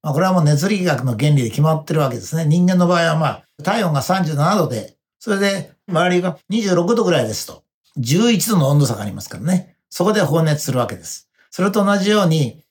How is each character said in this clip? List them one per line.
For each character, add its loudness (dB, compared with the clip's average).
ま -6
あ、 -2
こ 2
れ 4
は 2
も 4
う 4
熱 2
力 -2
学 -2
の -2
原 0
理 4
で -2
決 -2
ま 2
っ -6
て -6
る 0
わ 0
け -8
で -10
す -10
ね。 -2
人 4
間 2
の 4
場 2
合 2
は 0
ま 0
あ、 -6
体 -2
温 -2
が 0
三 0
十 -2
七 2
度 0
で、 -8
そ -6
れ 0
で -2
周 0
り 2
が -4
二 0
十 0
六 2
度 0
ぐ 2
ら 2
い -2
で -6
す -8
と、 -20
十 2
一 0
度 2
の 2
温 4
度 4
差 -2
が -10
あ -6
り -6
ま -12
す -16
か -14
ら -10
ね。 -2
そ -2
こ 2
で 2
放 0
熱 0
す -6
る -2
わ -2
け -10
で -20
す。 -16
そ -4
れ 0
と 0
同 2
じ 0
よ 2
う 2
に 0